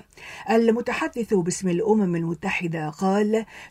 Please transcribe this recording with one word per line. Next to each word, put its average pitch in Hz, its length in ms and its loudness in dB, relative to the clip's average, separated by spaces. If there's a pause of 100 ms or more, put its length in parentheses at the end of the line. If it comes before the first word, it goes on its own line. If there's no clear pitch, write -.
(500)
المتحدث 233 840 2
باسم 180 360 0
الأمم 175 460 2
المتحدة 165 720 -4
قال: 208 560 0 (260)